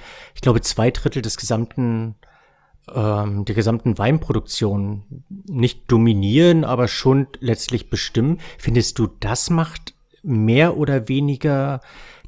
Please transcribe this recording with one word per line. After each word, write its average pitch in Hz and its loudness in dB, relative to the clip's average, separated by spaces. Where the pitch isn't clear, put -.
ich - -12
glaube, 117 4
zwei 117 0
Drittel - -4
des 110 -6
gesamten, 113 -4
ähm, 104 -2
der 101 -6
gesamten 113 0
Weinproduktion 104 -2
nicht 185 -4
dominieren, 117 4
aber 123 0
schon 131 2
letztlich - -4
bestimmen. 131 0
Findest 117 0
du, 113 2
das - -4
macht 165 -2
mehr 127 2
oder 135 0
weniger 139 0